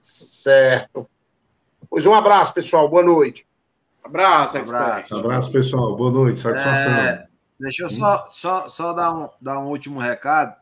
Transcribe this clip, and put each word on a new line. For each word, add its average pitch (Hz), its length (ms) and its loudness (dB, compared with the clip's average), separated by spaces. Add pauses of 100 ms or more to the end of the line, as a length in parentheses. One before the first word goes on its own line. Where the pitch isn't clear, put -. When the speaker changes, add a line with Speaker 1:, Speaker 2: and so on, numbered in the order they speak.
Speaker 1:
Certo. 131 1080 0 (800)
Pois 160 160 -2
um 208 80 6
abraço, 202 400 4
pessoal. 160 360 0
Boa 175 140 4
noite. 156 440 2 (560)
Speaker 2:
Abraço, 156 540 2
Speaker 3:
Abraço. 117 420 -4
Speaker 2:
expert. 104 200 -10
Speaker 4:
Abraço, 127 320 -2
pessoal. 127 440 0
Boa 123 160 -2
noite. 127 280 0
Satisfação. 135 540 -2
Speaker 3:
É, 131 340 -4 (320)
deixa 135 240 -8
eu 170 40 -8
Speaker 4:
Hum? - 40 -10
Speaker 3:
só, 202 400 -2
só, 185 380 -6
só 170 240 -8
dar 170 220 -2
um, 156 140 -10 (120)
dar 135 180 -8
um 139 80 -8
último 143 320 -10
recado. 135 640 -2